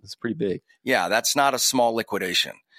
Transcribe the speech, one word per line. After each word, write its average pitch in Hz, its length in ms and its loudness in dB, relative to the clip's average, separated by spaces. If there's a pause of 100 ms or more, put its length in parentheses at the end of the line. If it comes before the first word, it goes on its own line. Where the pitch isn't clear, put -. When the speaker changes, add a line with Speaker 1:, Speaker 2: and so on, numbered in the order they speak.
Speaker 1:
it's - 140 -18
pretty 117 180 -6
big. 92 300 -4 (200)
Speaker 2:
Yeah, 113 240 0
that's 107 280 0
not 139 180 4
a 123 60 0
small 120 340 2
liquidation. 95 600 -2 (260)